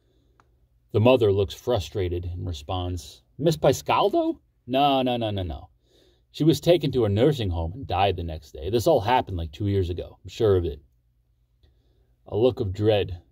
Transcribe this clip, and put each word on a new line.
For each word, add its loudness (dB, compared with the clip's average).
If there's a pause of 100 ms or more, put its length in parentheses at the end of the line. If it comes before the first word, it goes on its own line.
(920)
The 2
mother 6
looks 0
frustrated -4
and -8
responds, -8 (160)
"Miss 0
Paiscaldo? 0 (260)
No, 2
no, -2
no, -4
no, -4
no. -12 (640)
She -4
was 4
taken 2
to 0
a 0
nursing 2
home -4
and -12
died 0
the -8
next -12
day. -8
This 0
all 4
happened, 0
like, -8
two -6
years 0
ago. -10
I'm -18
sure 2
of 2
it." -8 (1500)
A -6
look 2
of -4
dread 0 (100)